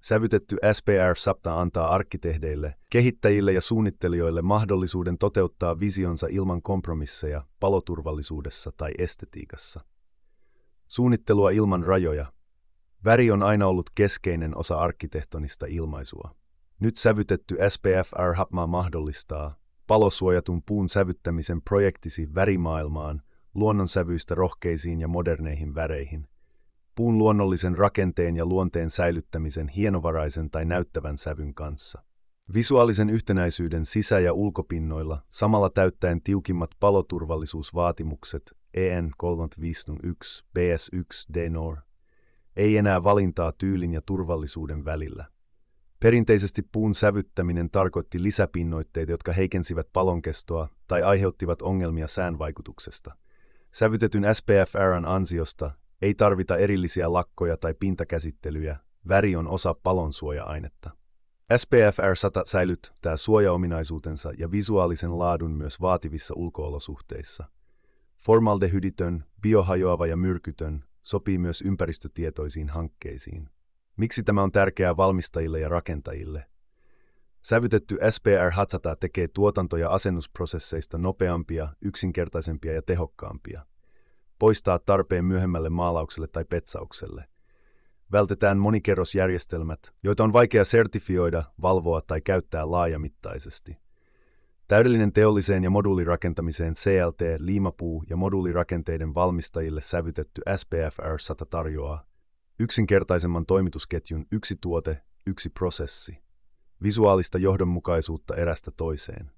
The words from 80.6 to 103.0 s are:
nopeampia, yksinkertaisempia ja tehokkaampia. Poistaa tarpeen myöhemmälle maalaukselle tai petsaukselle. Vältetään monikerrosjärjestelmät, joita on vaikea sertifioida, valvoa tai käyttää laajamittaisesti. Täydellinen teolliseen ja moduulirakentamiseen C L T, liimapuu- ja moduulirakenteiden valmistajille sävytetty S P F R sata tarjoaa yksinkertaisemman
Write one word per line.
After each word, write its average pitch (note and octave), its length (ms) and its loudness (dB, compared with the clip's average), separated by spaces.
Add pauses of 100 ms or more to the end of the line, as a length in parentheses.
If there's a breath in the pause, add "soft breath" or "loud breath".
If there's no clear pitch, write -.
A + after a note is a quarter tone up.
nopeampia, E2+ 720 -2 (120)
yksinkertaisempia E2 920 -6
ja D#2+ 80 -4
tehokkaampia. - 840 -6 (760)
Poistaa G#2+ 400 4
tarpeen F#2 460 0
myöhemmälle F2+ 440 0
maalaukselle E2+ 580 -4
tai E2 180 -8
petsaukselle. - 800 -10 (840)
Vältetään G2+ 460 4
monikerrosjärjestelmät, F#2 1200 0 (240)
joita G2+ 200 2
on G#2+ 100 4
vaikea A2+ 320 6
sertifioida, F2+ 800 2 (180)
valvoa E2+ 400 2
tai D#2+ 200 -6
käyttää E2+ 500 -2
laajamittaisesti. E2 1080 -6 (920)
Täydellinen A2+ 460 6
teolliseen G2+ 500 4
ja F2+ 60 2
moduulirakentamiseen F2 1040 0
C - 140 -4 (200)
L E2 40 0
T, - 100 -8 (180)
liimapuu- E2+ 680 -4
ja E2+ 80 -4
moduulirakenteiden F2 960 -2
valmistajille E2 640 -2
sävytetty E2 600 -6 (140)
S - 100 -8
P - 80 -10 (180)
F - 80 -12
R D#2 200 -6
sata - 260 -10
tarjoaa D#2 600 -8 (540)
yksinkertaisemman F2 840 2